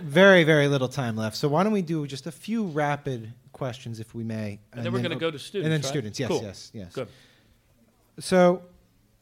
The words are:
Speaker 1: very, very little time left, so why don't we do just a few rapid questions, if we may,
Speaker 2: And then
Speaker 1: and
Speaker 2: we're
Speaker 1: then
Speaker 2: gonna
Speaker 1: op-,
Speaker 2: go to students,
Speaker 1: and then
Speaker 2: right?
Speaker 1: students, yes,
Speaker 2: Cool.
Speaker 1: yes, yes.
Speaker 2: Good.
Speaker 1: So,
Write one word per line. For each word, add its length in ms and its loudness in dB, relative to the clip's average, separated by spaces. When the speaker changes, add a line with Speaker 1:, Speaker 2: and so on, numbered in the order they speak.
Speaker 1:
very, 440 8
very 240 6
little 200 2
time 280 -4
left, 200 -4
so 120 0
why 140 2
don't 100 2
we 100 0
do 260 -4
just 180 -12
a 60 -12
few 320 -6
rapid 680 -4
questions, 480 -10
if 160 -16
we 80 -8
may, 340 -8
Speaker 2:
And 80 -14
then 60 -6
Speaker 1:
and 60 -4
Speaker 2:
we're 80 -2
Speaker 1:
then 40 -4
Speaker 2:
gonna 100 -4
Speaker 1:
op-, 60 -8
Speaker 2:
go 100 -2
to 80 -12
students, 280 -8
Speaker 1:
and 60 0
then 80 0
Speaker 2:
right? 80 -4
Speaker 1:
students, 320 -8
yes, 80 -4
Speaker 2:
Cool. 140 -2
Speaker 1:
yes, 320 -14
yes. 180 -16
Speaker 2:
Good. 160 -8
Speaker 1:
So, 440 4